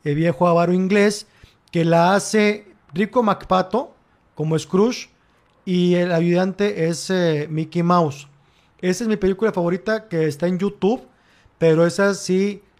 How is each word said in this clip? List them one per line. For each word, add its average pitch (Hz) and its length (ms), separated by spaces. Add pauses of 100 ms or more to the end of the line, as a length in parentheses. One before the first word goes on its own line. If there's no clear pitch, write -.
eh, 147 100
viejo 165 340
avaro 170 240
inglés 202 560 (420)
que 165 140
la 170 320
hace 208 500 (280)
Rico 214 280
MacPato 196 720 (400)
como 156 240
Scrooge 208 500 (560)
y 180 300
el 180 160
ayudante 175 760
es, 170 220
eh, 165 380
Mickey 160 360
Mouse. 170 420 (540)
Esa 180 240
es 220 40
mi 214 80
película 196 360
favorita 185 560
que 160 180
está 151 220
en 185 100
YouTube, 202 480 (520)
pero 165 280
esa 196 280
sí 190 480 (180)